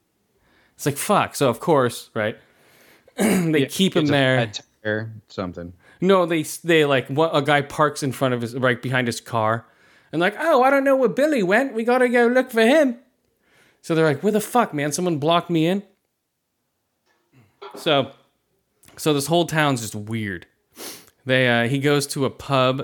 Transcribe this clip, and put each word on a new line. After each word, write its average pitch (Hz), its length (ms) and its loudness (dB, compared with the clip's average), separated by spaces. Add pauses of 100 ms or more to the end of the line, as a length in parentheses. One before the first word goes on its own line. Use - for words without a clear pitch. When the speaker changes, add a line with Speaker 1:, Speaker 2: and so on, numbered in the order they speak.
(760)
Speaker 1:
It's - 120 -8
like, 139 100 -2
fuck. 151 380 -2
So, 139 140 2
of 113 100 -2
course, 131 560 -2
right? 110 260 -4
<clears throat> - 760 -20
They 180 460 2
Speaker 2:
Yeah, 127 60 0
Speaker 1:
keep 190 280 0
him 170 60 2
Speaker 2:
it's 147 80 0
a - 20 2
Speaker 1:
there. 135 260 2
Speaker 2:
flat 110 220 -4 (240)
tire, 107 280 -4 (140)
something. 87 460 -10 (280)
Speaker 1:
No, 185 240 4
they, 165 200 -2 (180)
they, 165 220 4
like, 135 240 0
what, 160 260 0
a 147 80 2
guy 143 200 2
parks 147 420 -2
in 131 80 -2
front 131 220 0
of 120 80 -4
his, 117 120 -8
right 123 260 0
behind 127 280 -2
his 113 120 -4
car. 113 460 -2 (460)
And, 151 80 -4
like, 196 180 0
"Oh, 302 240 2
I 269 80 4
don't 277 140 2
know 269 100 2
where 262 140 2
Billy 269 340 0
went. 214 320 0
We 226 80 -4
gotta 247 260 2
go 240 200 4
look 247 240 0
for 226 100 2
him." 262 340 4 (840)
So 165 140 -2
they're 160 100 4
like, 139 160 0
"Where 208 100 2
the 208 80 2
fuck, - 320 -2
man? 147 200 -2
Someone 175 260 -2
blocked 165 320 0
me 160 160 2
in." 196 160 -2 (1900)
So, 139 380 -2 (840)
so 156 160 -2
this 139 140 0
whole 170 200 2
town's 147 340 0
just 107 140 -10
weird. 107 520 -8 (760)
They, 127 240 2
uh, 117 200 2
he 139 100 -2
goes 143 300 0
to 139 160 -4
a 117 60 -2
pub, 131 540 -2